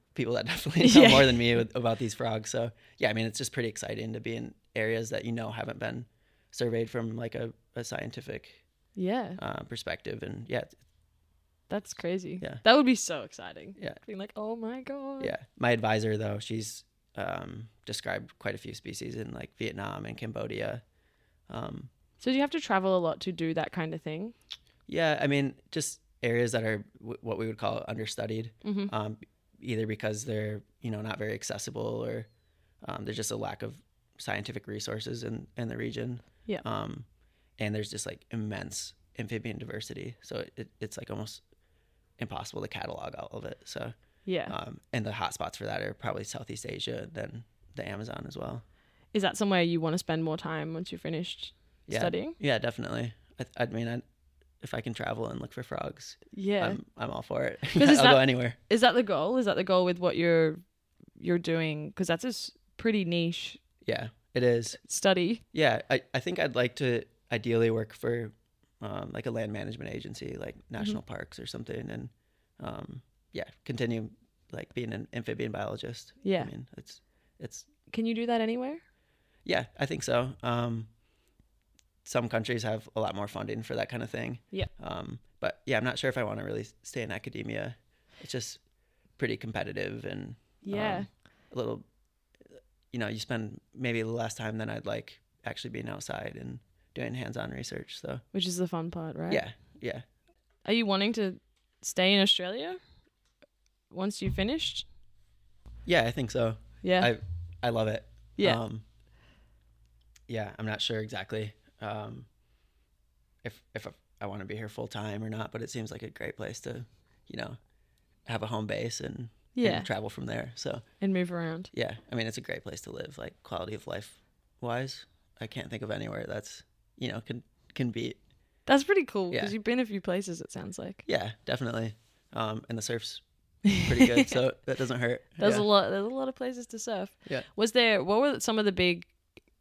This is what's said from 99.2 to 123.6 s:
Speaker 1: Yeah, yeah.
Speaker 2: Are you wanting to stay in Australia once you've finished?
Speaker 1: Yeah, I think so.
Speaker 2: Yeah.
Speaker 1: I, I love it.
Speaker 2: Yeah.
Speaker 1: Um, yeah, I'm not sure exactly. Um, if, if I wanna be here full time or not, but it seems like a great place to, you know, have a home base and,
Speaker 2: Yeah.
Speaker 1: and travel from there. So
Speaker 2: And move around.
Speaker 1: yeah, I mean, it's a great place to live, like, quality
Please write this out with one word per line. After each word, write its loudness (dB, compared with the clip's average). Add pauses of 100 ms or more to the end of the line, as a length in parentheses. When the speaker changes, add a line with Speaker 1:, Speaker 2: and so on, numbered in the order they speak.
Speaker 1:
Yeah, 0 (300)
yeah. -6 (640)
Speaker 2:
Are 0
you 4
wanting 2
to -2 (440)
stay 4
in 8
Australia 2 (1160)
once -4
you've 2
finished? 0 (1000)
Speaker 1:
Yeah, 6
I 2
think 0
so. 2 (260)
Speaker 2:
Yeah. 4
Speaker 1:
I, 4 (480)
I 4
love 2
it. -2 (320)
Speaker 2:
Yeah. 4
Speaker 1:
Um, -6 (1500)
yeah, -4
I'm -4
not -2
sure -2
exactly. -4 (280)
Um, -6 (1200)
if, -10 (120)
if -10 (340)
I -6
wanna -8
be -8
here -8
full -8
time -6
or -4
not, -6
but -6
it -8
seems -6
like -12
a -10
great -8
place -8
to, -8 (440)
you -12
know, -6 (680)
have -4
a -2
home -2
base -4
and, -8 (260)
Speaker 2:
Yeah. 4
Speaker 1:
and -4
travel -2
from -8
there. -4
So -6 (180)
Speaker 2:
And 2
move 0
around. -6
Speaker 1:
yeah, -2 (160)
I -6
mean, 0
it's -6
a -8
great -8
place -10
to -12
live, -10
like, -12
quality -6